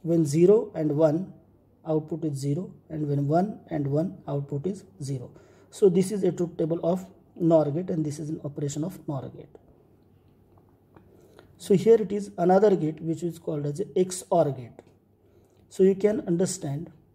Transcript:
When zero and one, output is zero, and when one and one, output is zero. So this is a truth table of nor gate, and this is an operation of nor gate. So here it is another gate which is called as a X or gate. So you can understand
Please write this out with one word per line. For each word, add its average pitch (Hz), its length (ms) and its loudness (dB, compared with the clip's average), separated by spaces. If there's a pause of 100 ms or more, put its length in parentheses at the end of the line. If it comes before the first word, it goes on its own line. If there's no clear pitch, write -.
When 170 220 2
zero 175 500 4
and 151 220 -2
one, 160 360 2 (540)
output 156 380 -4
is 139 140 -4
zero, 143 340 -4 (160)
and 151 200 -6
when 143 180 -2
one 175 340 0 (100)
and 147 180 -4
one, 165 300 -2 (100)
output 143 380 -6
is 196 180 -6 (180)
zero. 131 280 -8 (400)
So - 180 4
this 185 240 2
is 190 100 -4
a 185 80 2
truth 170 260 -6
table 165 280 -2
of 180 200 0 (300)
nor 165 360 4
gate, 180 200 -4
and 156 140 -2
this 147 160 -6
is 147 100 -8
an 156 140 -8
operation 147 400 -6
of 185 240 -10
nor 127 200 -6
gate. - 200 -18 (2000)
So - 160 2
here 220 260 6
it 196 120 -4
is 202 260 -6
another 190 380 6
gate 156 260 -4
which 160 220 -6
is 165 160 -8
called 147 260 -6
as 147 140 -6
a - 180 -4
X 185 320 -2
or 170 220 4
gate. 120 300 -14 (840)
So - 140 0
you 190 140 6
can 208 240 0
understand 170 720 -4 (220)